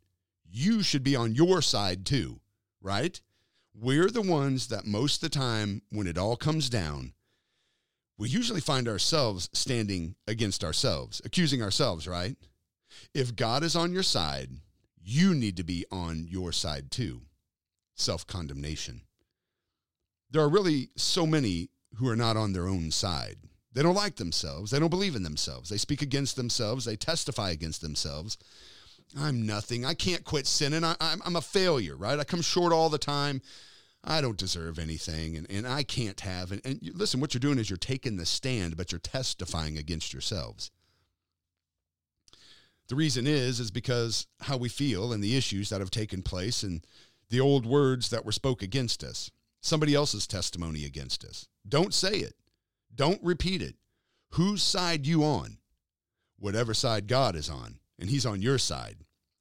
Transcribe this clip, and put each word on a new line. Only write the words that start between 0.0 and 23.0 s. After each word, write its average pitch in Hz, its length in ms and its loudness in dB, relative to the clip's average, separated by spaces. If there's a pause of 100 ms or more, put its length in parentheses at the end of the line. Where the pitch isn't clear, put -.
You 180 340 2
should 143 200 2
be 139 140 4
on 113 180 2
your 175 260 6
side 95 460 0
too, 82 340 0 (400)
right? 104 400 -2 (540)
We're 139 360 4
the 233 120 2
ones 139 460 2
that 104 180 -6
most 110 300 2
of 160 140 -4
the 147 80 0
time, 110 520 0
when 104 160 -2
it 85 100 -4
all 107 200 0
comes 151 340 0
down, 73 420 -2 (1040)
we 110 120 -4
usually 220 320 0
find 127 260 0
ourselves 107 640 0
standing 101 640 0 (140)
against 110 340 -2
ourselves, 78 600 -2
accusing 135 360 2
ourselves, 101 460 0
right? 90 300 -4 (760)
If 123 220 0
God 123 300 2
is 156 100 2
on 170 180 2
your 185 120 0
side, 69 460 0 (520)
you 160 320 6
need 107 220 0
to 90 80 -4
be 87 260 -2
on 85 400 -4
your 90 220 -4
side 71 400 -4
too. 67 300 -6 (760)
Self-condemnation. 73 1040 -6 (1300)
There 156 120 4
are 147 60 6
really 156 480 4
so - 300 2
many 117 440 2 (260)
who 127 120 0
are 113 80 2
not 113 200 4
on 107 160 2
their 90 160 0
own 85 240 0
side. 62 440 -2 (360)